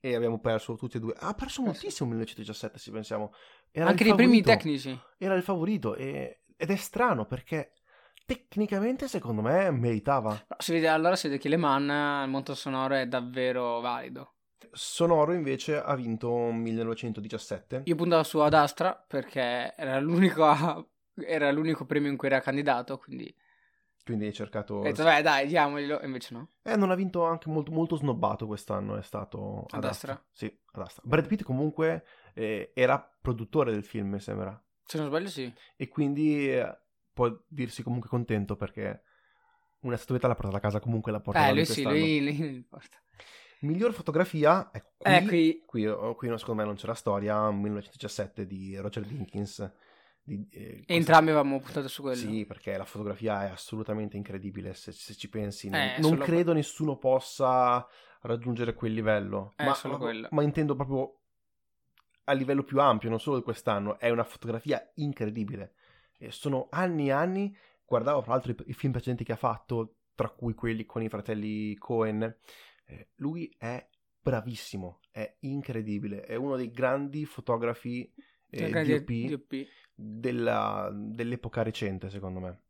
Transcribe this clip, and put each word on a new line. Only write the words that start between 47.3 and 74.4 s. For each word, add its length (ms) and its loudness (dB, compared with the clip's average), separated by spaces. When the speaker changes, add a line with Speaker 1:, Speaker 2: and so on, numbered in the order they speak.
Speaker 1:
millenovecentodiciassette 960 -6
di 320 -10
Roger 260 -6
Dinkins, 640 -8
di, 160 -10
eh, 340 -16
Speaker 2:
E 80 0
entrambi 360 8
avevamo 300 4
puntato 280 -6
su 140 -12
quello. 140 -2
Speaker 1:
Sì, 300 -4
perché 300 -8
la 80 -6
fotografia 640 -4
è 40 -6
assolutamente 640 -6
incredibile, 580 -8
se, 180 -16
se 220 -16
ci 140 -14
pensi. 400 -6
Non, 120 0
Speaker 2:
Eh, 180 0
Speaker 1:
non 140 4
Speaker 2:
solo 120 2
Speaker 1:
credo 260 2
Speaker 2:
que- 40 4
Speaker 1:
nessuno 420 -2
possa 880 2
raggiungere 520 -2
quel 180 -2
livello. 640 0
Speaker 2:
Eh, 80 -4
Speaker 1:
Ma, 100 4
Speaker 2:
solo 240 -4
quello. 320 -6
Speaker 1:
ma 120 2
intendo 340 2
proprio 440 -4
a 80 0
livello 300 2
più 180 0
ampio, 280 4
non 100 0
solo 200 -2
di 40 -2
quest'anno. 560 -2
È 120 0
una 140 0
fotografia 720 -6
incredibile. 800 -6
E 120 -14
sono 400 -4
anni 380 0
e 40 2
anni. 440 0
Guardavo, 380 2
fra 120 -2
l'altro, 180 0
i, 40 -4
i 60 -12
film 200 -2
precedenti 320 -4
che 80 -6
ha 40 -2
fatto, 600 -4
tra 140 -2
cui 260 -4
quelli 320 -4
con 160 -6
i 60 -4
fratelli 680 -6
Coen. 460 -2
Eh, 300 -20
lui 420 -6
è 260 -10
bravissimo, 800 -4